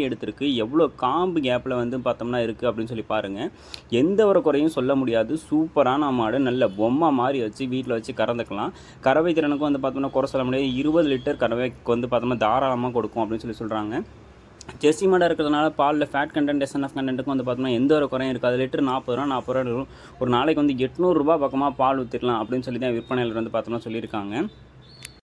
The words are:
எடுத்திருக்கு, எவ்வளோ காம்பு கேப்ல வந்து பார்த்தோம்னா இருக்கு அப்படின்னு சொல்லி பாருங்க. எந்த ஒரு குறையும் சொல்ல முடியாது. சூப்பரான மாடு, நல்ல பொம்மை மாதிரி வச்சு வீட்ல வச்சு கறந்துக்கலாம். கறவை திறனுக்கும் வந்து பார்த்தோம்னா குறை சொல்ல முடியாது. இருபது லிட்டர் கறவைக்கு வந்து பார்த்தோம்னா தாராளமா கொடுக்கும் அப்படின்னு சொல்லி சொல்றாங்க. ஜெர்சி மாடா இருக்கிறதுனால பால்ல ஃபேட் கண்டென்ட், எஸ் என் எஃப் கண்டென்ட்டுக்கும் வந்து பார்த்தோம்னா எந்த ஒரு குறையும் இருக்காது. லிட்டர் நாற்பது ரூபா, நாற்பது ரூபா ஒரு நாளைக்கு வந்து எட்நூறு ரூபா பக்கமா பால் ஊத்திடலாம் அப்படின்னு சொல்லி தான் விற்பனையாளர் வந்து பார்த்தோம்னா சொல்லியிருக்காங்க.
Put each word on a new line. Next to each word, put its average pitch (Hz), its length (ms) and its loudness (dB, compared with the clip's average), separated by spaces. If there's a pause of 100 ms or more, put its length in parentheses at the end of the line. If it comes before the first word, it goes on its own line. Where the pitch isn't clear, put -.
எடுத்திருக்கு, 117 400 -6 (180)
எவ்வளோ 147 220 2 (160)
காம்பு 165 460 0
கேப்ல 123 340 0
வந்து 120 240 -2
பார்த்தோம்னா 120 400 -2
இருக்கு 113 240 -2
அப்படின்னு 110 240 -4
சொல்லி 110 200 -6
பாருங்க. 101 260 -2 (640)
எந்த 196 280 4
ஒரு 190 180 6
குறையும் 151 300 4
சொல்ல 131 140 2 (100)
முடியாது. 117 320 0 (160)
சூப்பரான 147 680 2
மாடு, 113 280 0
நல்ல 123 220 2 (100)
பொம்மை 139 400 4
மாதிரி 131 280 0
வச்சு 110 260 -6
வீட்ல 123 260 -2
வச்சு - 220 -10
கறந்துக்கலாம். 117 520 -2 (340)
கறவை 160 320 4
திறனுக்கும் 147 300 0
வந்து 139 160 0
பார்த்தோம்னா 135 320 -4
குறை 131 180 0
சொல்ல 131 140 0
முடியாது. 131 200 0 (140)
இருபது 156 320 2
லிட்டர் 135 280 -2
கறவைக்கு 120 520 -2
வந்து 123 180 -2
பார்த்தோம்னா 120 340 0
தாராளமா 127 420 2 (100)
கொடுக்கும் 110 240 -2
அப்படின்னு 113 220 -4
சொல்லி 113 160 -8
சொல்றாங்க. 110 420 -4 (800)
ஜெர்சி 151 300 4
மாடா 175 160 4
இருக்கிறதுனால 156 400 2 (100)
பால்ல 147 320 2
ஃபேட் 147 260 -4
கண்டென்ட், 143 300 0
எஸ் - 120 -12
என் 139 100 -2
எஃப் 135 100 -10
கண்டென்ட்டுக்கும் 131 360 -4
வந்து 127 140 -2
பார்த்தோம்னா 127 320 -2
எந்த 139 180 4
ஒரு 143 140 2
குறையும் 131 220 -2
இருக்காது. 123 280 0
லிட்டர் 135 300 0
நாற்பது 127 260 -2
ரூபா, 139 160 -2
நாற்பது 127 380 -2
ரூபா 127 160 -4 (340)
ஒரு 131 160 0
நாளைக்கு 151 260 2
வந்து 139 240 2
எட்நூறு 170 360 2
ரூபா 160 220 4
பக்கமா 135 240 0 (120)
பால் 135 220 2
ஊத்திடலாம் 120 400 -2
அப்படின்னு 123 260 -4
சொல்லி 120 160 -4
தான் 120 140 0
விற்பனையாளர் 117 420 -2
வந்து 113 160 -4
பார்த்தோம்னா 110 320 -4
சொல்லியிருக்காங்க. 113 580 -6 (760)